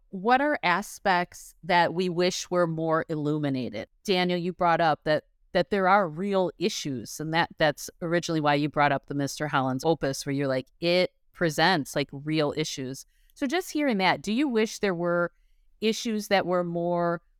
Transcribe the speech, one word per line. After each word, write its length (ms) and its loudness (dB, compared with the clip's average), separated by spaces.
what 320 2
are 220 0
aspects 1000 -2
that 300 4
we 160 -2
wish 420 0
were 160 4
more 440 0
illuminated. 760 -2
Daniel, 340 2
you 160 -4
brought 260 2
up 240 2
that, 200 0
that 180 0
there 180 2
are 200 4
real 500 0
issues, 640 -6
and 140 -4
that, 240 2
that's 320 0
originally 400 0
why 140 4
you 160 2
brought 220 2
up 160 -2
the 60 -8
Mister 340 -4
Holland's 360 0
opus, 400 0
where 80 -4
you're 160 0
like, 200 -2
"It 320 2
presents, 600 0
like, 160 -2
real 460 -2
issues." 480 -6
So 120 -4
just 260 -4
hearing 260 0
that, 240 2
do 100 -4
you 160 0
wish 300 0
there 160 0
were 380 0
issues 460 -2
that 180 2
were 180 0
more 560 -2